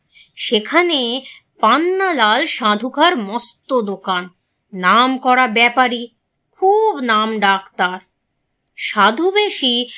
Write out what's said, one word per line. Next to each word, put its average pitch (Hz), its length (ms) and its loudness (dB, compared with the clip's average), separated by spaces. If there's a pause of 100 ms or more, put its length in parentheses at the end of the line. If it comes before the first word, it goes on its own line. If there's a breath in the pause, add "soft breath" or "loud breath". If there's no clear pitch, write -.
(360 soft breath)
সেখানে 262 840 -2 (380 loud breath)
পান্নালাল 294 840 0
সাধুকার 254 720 0
মস্ত 233 640 -4
দোকান, 185 480 -6 (440)
নাম 220 440 2
করা 254 300 2
ব্যাপারী, 240 600 0 (440)
খুব 403 480 2
নাম 220 400 0
ডাক্তার। 196 600 -2 (760)
সাধু 233 560 0
বেশি 262 680 0